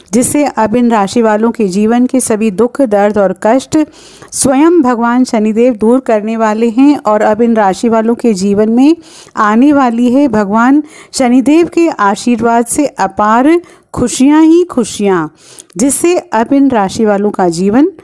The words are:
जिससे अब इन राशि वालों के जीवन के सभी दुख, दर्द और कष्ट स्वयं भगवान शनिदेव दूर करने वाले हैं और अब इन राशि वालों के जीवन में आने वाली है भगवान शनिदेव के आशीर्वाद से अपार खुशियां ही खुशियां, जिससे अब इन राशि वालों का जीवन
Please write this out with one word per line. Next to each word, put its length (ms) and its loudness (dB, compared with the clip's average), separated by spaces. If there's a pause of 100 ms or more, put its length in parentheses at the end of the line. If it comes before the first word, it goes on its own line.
(120)
जिससे 320 0
अब 320 -2
इन 140 0
राशि 320 0
वालों 280 0
के 180 -2
जीवन 380 0
के 140 -2
सभी 300 -2
दुख, 320 -2
दर्द 360 0
और 240 -2
कष्ट 360 0 (540)
स्वयं 500 2
भगवान 420 0
शनिदेव 500 0
दूर 260 0
करने 360 -4
वाले 340 -2
हैं 260 2
और 260 -2
अब 200 0
इन 140 0
राशि 320 0
वालों 260 0
के 200 0
जीवन 340 0
में 280 2 (400)
आने 360 2
वाली 400 0
है 160 2
भगवान 540 0 (300)
शनिदेव 540 2
के 220 0
आशीर्वाद 800 -2
से 200 -2
अपार 720 0 (340)
खुशियां 500 2
ही 200 4
खुशियां, 640 -4 (480)
जिससे 420 0
अब 340 -4
इन 180 2
राशि 340 -2
वालों 260 0
का 180 -2
जीवन 440 0 (120)